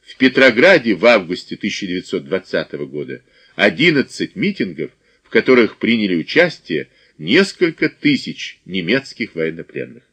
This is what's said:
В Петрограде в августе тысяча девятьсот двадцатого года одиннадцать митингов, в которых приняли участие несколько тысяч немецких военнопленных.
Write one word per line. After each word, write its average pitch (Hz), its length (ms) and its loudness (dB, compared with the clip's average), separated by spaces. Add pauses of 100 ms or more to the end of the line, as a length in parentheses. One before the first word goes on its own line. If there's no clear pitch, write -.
В - 160 -20
Петрограде 131 760 4
в 85 100 -2
августе 95 520 2
тысяча - 280 -6
девятьсот 87 400 -6
двадцатого 76 640 -6
года 65 360 -12 (320)
одиннадцать 127 800 0
митингов, 95 560 -6 (320)
в - 60 -20
которых 117 480 4
приняли 104 380 0
участие 82 720 -2 (300)
несколько 160 720 0
тысяч - 760 -4
немецких 101 720 -6
военнопленных. 80 760 -8